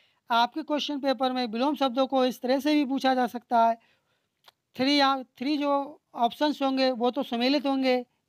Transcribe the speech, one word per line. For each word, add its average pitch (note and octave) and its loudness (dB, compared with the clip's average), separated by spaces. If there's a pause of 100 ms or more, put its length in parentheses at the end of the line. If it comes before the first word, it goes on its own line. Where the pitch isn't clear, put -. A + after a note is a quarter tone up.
(300)
आपके A#3+ 0
क्वेश्चन D4 -4
पेपर C4 0
में B3+ -4
विलोम B3 -2
शब्दों C4+ 0
को C4 2
इस B3+ -4
तरह C4 0
से D4+ 0
भी D4 2
पूछा C4 0
जा B3+ 0
सकता A#3 0
है। A#3 0 (1000)
थ्री C#4+ 2
या C4+ 2 (140)
थ्री C#4+ -2
जो C#4+ -2 (140)
ऑप्शंस C#4 0
होंगे C4 2
वो A#3+ 0
तो C4+ -4
सुमेलित B3 0
होंगे, C4 0 (240)